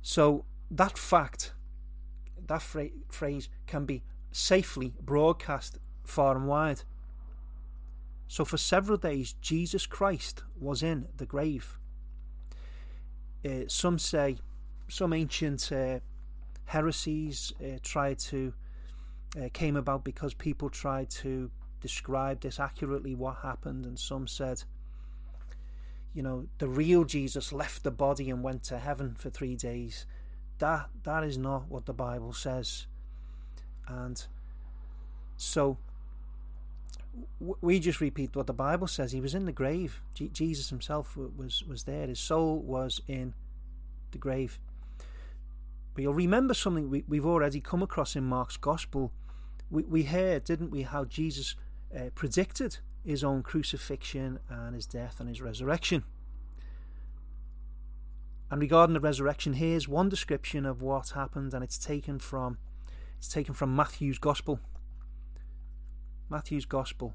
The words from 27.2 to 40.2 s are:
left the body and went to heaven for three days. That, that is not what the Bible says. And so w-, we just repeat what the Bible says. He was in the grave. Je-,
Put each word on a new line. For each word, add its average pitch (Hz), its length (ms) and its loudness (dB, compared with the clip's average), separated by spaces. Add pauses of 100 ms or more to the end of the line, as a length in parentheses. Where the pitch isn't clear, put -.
left - 300 -4
the 135 80 2
body 139 380 4
and 127 140 -2
went 131 200 -2
to 123 160 -4
heaven 139 360 -2
for - 140 -8
three 127 260 -2
days. 120 500 -4 (520)
That, 151 320 2 (140)
that 156 200 2
is 143 140 0
not 135 320 -2
what 131 160 -6
the 131 80 -4
Bible 120 400 -4
says. - 540 -4 (1000)
And 127 340 -6 (1160)
so 139 400 4 (1600)
w-, 175 220 -4
we 180 180 8
just 165 220 2
repeat 139 340 0
what 135 120 0
the 131 60 -2
Bible 156 340 2
says. 131 260 -2
He 131 80 -2
was 135 120 -2
in 190 120 0
the 170 80 -2
grave. 151 480 0 (120)
Je-, - 140 -6